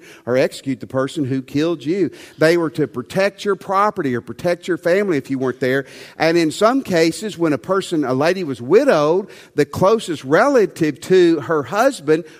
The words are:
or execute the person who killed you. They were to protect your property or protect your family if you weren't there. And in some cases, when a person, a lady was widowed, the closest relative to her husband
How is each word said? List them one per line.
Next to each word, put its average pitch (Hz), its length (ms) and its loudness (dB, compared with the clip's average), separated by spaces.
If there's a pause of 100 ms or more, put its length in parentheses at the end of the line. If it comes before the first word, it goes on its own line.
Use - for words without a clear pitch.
(260)
or 123 120 0
execute 139 420 -2
the 104 80 -14
person 135 380 -4
who 131 160 -4
killed 151 420 -4
you. 165 280 -2 (260)
They 160 180 4
were 165 160 0
to 147 160 -2
protect 190 560 -4
your 202 140 -2
property 190 580 -2
or 117 60 -4
protect 175 480 -6
your 170 80 -2
family 180 400 0
if - 120 -6
you 135 80 -4
weren't 127 220 -4
there. 131 260 0 (320)
And 165 200 2
in 165 140 0
some 240 300 0
cases, 165 560 -2
when 165 140 0
a 139 60 -2
person, 180 480 -4
a 127 80 -2
lady 160 240 0
was 139 240 -8
widowed, 180 680 2 (280)
the 147 100 2
closest 185 580 0
relative 170 800 2
to 175 380 4
her 151 240 -2
husband 160 600 0 (160)